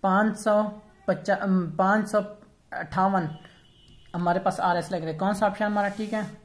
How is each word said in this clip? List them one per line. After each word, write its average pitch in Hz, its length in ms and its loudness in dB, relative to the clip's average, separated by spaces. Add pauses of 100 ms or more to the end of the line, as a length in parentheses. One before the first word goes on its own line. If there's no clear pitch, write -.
पाँच 208 340 4
सौ 208 460 0 (260)
पचास, 190 300 0
अम, 185 400 0
पाँच 196 300 2
सौ 208 120 2 (520)
अट्ठावन 190 560 0 (880)
हमारे 175 260 0
पास 185 200 -2
आरएस 175 320 0
लग 175 80 -4
रहे 160 100 -6
हैं। 156 80 -6
कौन 196 160 0
सा 208 120 2
ऑप्शन 202 180 0
हमारा 208 240 0
ठीक 208 240 -6
है? 214 140 -4 (180)